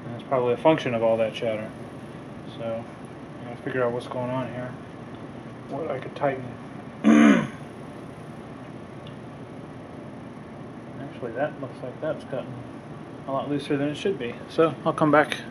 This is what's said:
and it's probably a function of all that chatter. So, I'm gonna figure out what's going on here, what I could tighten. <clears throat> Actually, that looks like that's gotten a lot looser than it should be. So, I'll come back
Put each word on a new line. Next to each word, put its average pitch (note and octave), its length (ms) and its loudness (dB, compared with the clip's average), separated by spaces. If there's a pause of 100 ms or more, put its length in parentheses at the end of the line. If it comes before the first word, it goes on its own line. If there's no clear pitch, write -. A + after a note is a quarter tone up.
and A#2+ 100 -6
it's A2+ 140 -8
probably B2 260 4
a - 20 2
function A#2+ 360 6
of A2+ 100 4
all A2+ 160 8
that A2 140 4
chatter. G#2+ 380 -2 (880)
So, A2+ 260 -4 (560)
I'm - 40 -10
gonna A#2+ 180 -8
figure B2+ 220 2
out A#2+ 80 4
what's B2 160 -4
going B2 220 -2
on B2+ 220 -2
here, B2 180 -6 (1000)
what D3 220 -4
I C3 100 0
could - 160 -10
tighten. C3+ 280 0 (600)
<clears throat> D2+ 440 10 (3500)
Actually, C3 320 -6
that - 280 -2
looks B2+ 220 -8
like B2+ 180 -10
that's D3+ 240 -4
gotten - 280 -6 (760)
a C3+ 40 -2
lot C3 160 0
looser C#3+ 280 0
than C#3+ 120 2
it D3 80 -2
should - 220 0
be. A#2 160 -4 (140)
So, D#3+ 260 6 (100)
I'll D#3 80 4
come D3+ 180 6
back D3 260 8 (140)